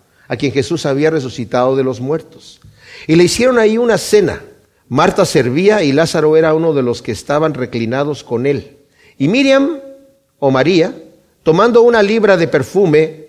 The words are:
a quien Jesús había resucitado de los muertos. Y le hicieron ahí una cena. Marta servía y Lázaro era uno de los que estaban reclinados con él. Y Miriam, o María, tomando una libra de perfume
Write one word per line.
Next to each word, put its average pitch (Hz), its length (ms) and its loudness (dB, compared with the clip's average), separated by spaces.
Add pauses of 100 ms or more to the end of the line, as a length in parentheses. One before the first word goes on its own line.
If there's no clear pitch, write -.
(280)
a - 80 -6
quien 123 160 -4
Jesús 139 340 -4
había 147 240 0
resucitado 131 640 -2
de 135 80 0
los 127 160 -4
muertos. 151 600 -10 (480)
Y 156 80 2
le 175 80 6
hicieron 240 340 0
ahí 220 220 2
una 233 180 0
cena. - 460 0 (440)
Marta 175 380 0
servía 165 560 0
y 139 120 0
Lázaro 156 440 2
era 160 160 2
uno 160 200 0
de 139 100 0
los 120 180 -4
que - 100 -8
estaban 147 440 -2
reclinados 127 680 -6
con 120 220 -6
él. 131 320 -4 (400)
Y 139 120 0
Miriam, 269 500 0 (600)
o 139 120 0
María, 160 420 2 (480)
tomando 214 400 2
una 233 200 4
libra 202 360 2
de 165 100 0
perfume 156 800 0